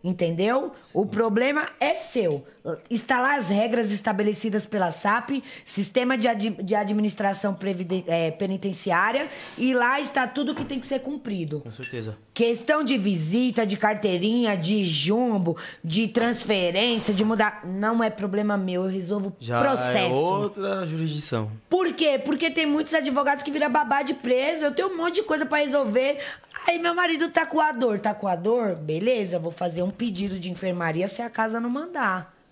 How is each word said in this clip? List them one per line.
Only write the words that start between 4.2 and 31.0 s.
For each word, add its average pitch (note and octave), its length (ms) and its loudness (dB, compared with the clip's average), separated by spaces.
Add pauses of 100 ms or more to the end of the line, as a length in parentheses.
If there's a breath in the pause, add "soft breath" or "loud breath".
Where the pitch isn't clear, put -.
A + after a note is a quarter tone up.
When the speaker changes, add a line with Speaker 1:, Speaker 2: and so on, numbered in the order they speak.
Speaker 1:
pela F#3 260 0
sap, A3 380 0 (360 loud breath)
Sistema B3 520 0
de A3 100 0
Ad-, G#3+ 240 0 (120)
de F#3+ 100 -2
Administração G#3 800 0
Previden-, F#3 540 -4
é, E3 240 2
Penitenciária, F#3+ 960 0 (300 loud breath)
e B3+ 160 2
lá B3 260 4
está C4 260 0
tudo C#4+ 300 -4
que D4+ 80 -6
tem C#4 160 -6
que - 80 -10
ser C4 120 -2
cumprido. G3+ 600 -6
Speaker 2:
Com A#2+ 140 -12
certeza. A2+ 440 -8 (160)
Speaker 1:
Questão A#3 480 2
de C4 160 0
visita, G#3 680 0
de G3+ 100 0
carteirinha, G#3 800 2
de F#3+ 300 2
jumbo, F3+ 720 2 (260 loud breath)
de F#3+ 240 0
transferência, A3 1040 2
de G3 120 2
mudar, G#3+ 400 2
não G#3 360 0
é A3 80 2
problema G#3 460 0
meu, F#3 300 0
eu F#3+ 40 0
resolvo F#3+ 500 -4
Speaker 2:
Já A#2+ 200 0
Speaker 1:
processo. B2+ 380 2
Speaker 2:
é - 100 2
outra F#3+ 800 0
jurisdição. D3 680 -2 (180)
Speaker 1:
Por F4+ 240 2
quê? D4 300 2
Porque D#4 260 0
tem D#4+ 160 0
muitos D4+ 280 0
advogados C#4+ 500 2
que D4 80 -4
viram D4 180 0
babá C#4 320 2
de C#4+ 120 -2
preso, C4+ 500 0
eu C#4+ 100 2
tenho F#4 200 0
um E4+ 40 -6
monte E4+ 180 0
de G#4+ 80 2
coisa D4+ 220 0
pra D4+ 120 0
resolver. C4+ 640 2 (480 loud breath)
Aí F4 100 2
meu E4+ 160 0
marido E4+ 360 2
tá E4 160 4
com D#4 140 0
a D4+ 120 4
dor, A#3 280 0
tá G#3 140 0
com G#3 140 -4
a F3+ 80 2
dor? G#3 400 0
Beleza, F3+ 640 0
vou E3 120 -4
fazer E3+ 300 -2
um F3+ 80 0
pedido G3 480 -4
de F3+ 140 -6
enfermaria F3 560 -2